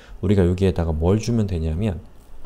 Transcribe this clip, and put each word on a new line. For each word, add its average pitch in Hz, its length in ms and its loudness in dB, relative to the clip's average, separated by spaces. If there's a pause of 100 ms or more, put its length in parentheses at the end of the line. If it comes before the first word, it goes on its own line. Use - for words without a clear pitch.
(220)
우리가 95 240 4
여기에다가 90 460 2
뭘 85 280 2
주면 113 280 0
되냐면 82 540 -4 (440)